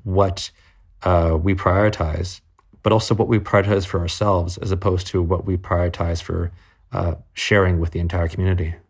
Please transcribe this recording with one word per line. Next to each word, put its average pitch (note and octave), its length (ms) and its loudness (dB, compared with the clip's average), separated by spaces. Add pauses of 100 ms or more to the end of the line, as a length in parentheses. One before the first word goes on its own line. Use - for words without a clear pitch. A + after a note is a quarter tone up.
what, F#2+ 460 0 (520)
uh, E2+ 380 4
we F#2+ 140 2
prioritize, F#2 840 0 (420)
but G#2+ 100 4
also A2 220 2
what A2 140 0
we A2+ 100 4
prioritize G2 480 2
for G2 120 -4
ourselves F2 600 -2
as - 120 -4
opposed F#2 380 0
to F#2 140 0
what F2 220 0
we F#2 120 -2
prioritize F2 680 -2
for, E2+ 300 -4 (400)
uh, F2+ 220 -2 (180)
sharing F2+ 480 2
with E2 100 -2
the - 80 -6
entire E2+ 300 -2
community. F2+ 460 -2 (160)